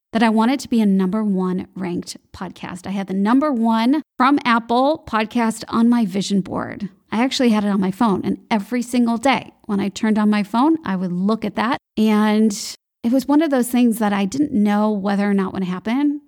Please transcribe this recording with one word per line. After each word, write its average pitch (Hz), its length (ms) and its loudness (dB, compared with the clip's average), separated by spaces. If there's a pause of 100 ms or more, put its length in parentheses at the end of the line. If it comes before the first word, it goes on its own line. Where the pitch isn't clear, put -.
(120)
that 214 120 2
I 226 40 4
wanted 220 300 2
to - 100 -12
be 226 120 0
a 214 60 2
number 190 360 0
one 185 540 -2
ranked 175 400 -8 (160)
podcast. - 520 -14
I 185 60 -10
had 196 160 -6
the 190 80 -6
number 247 380 2
one 226 500 2 (140)
from 285 280 2
Apple 240 640 0
podcast 220 640 -2
on 233 200 2
my 240 160 4
vision 196 360 -2
board. 117 480 -8 (240)
I 214 100 0
actually 262 280 0
had 214 120 2
it 208 60 -2
on 202 120 0
my 185 120 0
phone, 202 320 0
and - 260 -4
every 233 320 -2
single 240 360 0
day 247 340 0 (140)
when 202 120 -2
I 202 100 -2
turned 220 300 -2
on 214 100 2
my 208 140 2
phone, 269 420 2
I 190 120 -2
would 180 160 -4
look 202 320 -2
at 208 100 -6
that. 220 240 -2 (180)
And 214 560 2 (520)
it 233 80 0
was 262 160 0
one 294 120 4
of 320 100 0
those 247 180 2
things 240 320 2
that 208 120 0
I 202 120 0
didn't 269 280 -2
know 208 380 2
whether 202 400 0
or 202 40 2
not 196 180 0
would 190 100 -4
happen, 240 640 -2